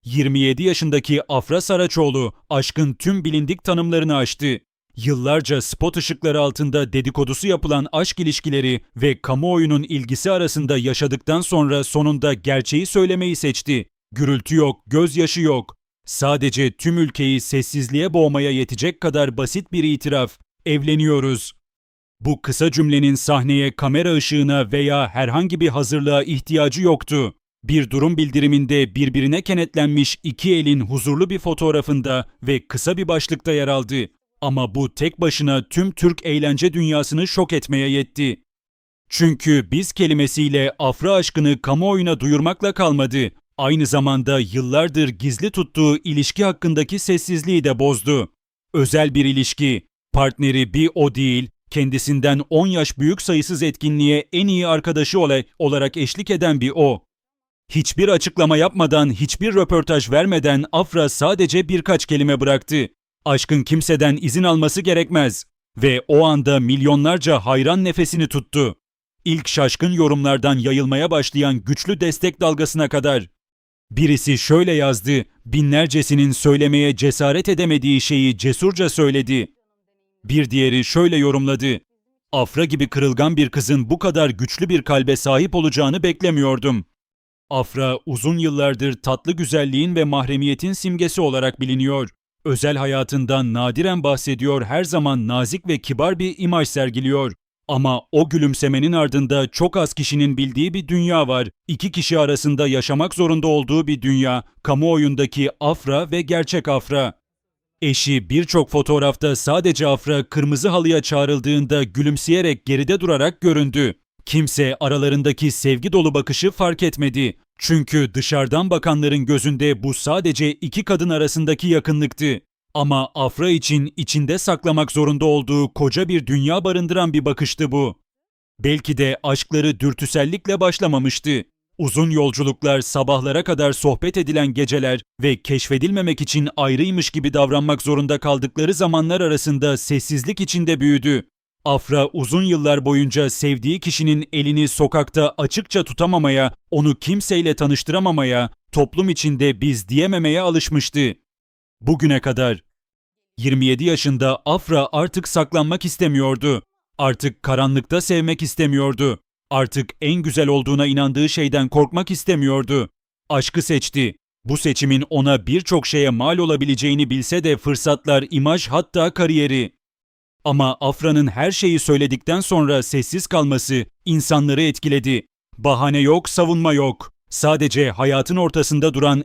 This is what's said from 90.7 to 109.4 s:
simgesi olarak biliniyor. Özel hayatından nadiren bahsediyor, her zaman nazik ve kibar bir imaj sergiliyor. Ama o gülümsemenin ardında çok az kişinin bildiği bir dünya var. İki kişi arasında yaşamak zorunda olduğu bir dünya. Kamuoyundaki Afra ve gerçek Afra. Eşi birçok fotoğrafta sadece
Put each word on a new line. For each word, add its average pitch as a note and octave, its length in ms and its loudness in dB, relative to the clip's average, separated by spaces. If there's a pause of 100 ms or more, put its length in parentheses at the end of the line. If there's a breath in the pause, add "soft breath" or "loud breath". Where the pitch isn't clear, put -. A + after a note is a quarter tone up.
simgesi F3+ 480 -2
olarak C3 400 -2
biliniyor. C3 480 -2 (360)
Özel C#3+ 320 0
hayatından C3+ 760 -2
nadiren D3 480 0
bahsediyor, C#3 640 0
her C#3+ 200 -2
zaman C#3 440 0
nazik B2 400 -2
ve D#3 100 -2
kibar D#3+ 400 -2
bir F#3 200 -4
imaj F3 300 0
sergiliyor. C3 640 -2 (360)
Ama C3 340 0 (100)
o D#3 160 4
gülümsemenin C#3+ 640 0
ardında C#3 560 0
çok - 280 -2
az E3 180 -2
kişinin C#3+ 420 0
bildiği C3+ 380 -2
bir F3+ 140 -6
dünya E3+ 400 2
var. B2+ 200 -2 (200)
İki F3 240 -4
kişi E3+ 260 -2
arasında C#3+ 500 0
yaşamak C#3 460 -2
zorunda D#3+ 320 0
olduğu D3+ 400 0
bir C#3+ 160 -2
dünya. C3 400 0 (200)
Kamuoyundaki C#3+ 880 0 (100)
Afra D3 500 -2
ve E3+ 120 -4
gerçek D#3+ 460 -2
Afra. C3+ 440 -2 (680)
Eşi C3+ 480 0
birçok D#3 400 0
fotoğrafta C#3+ 640 0
sadece D#3+ 500 0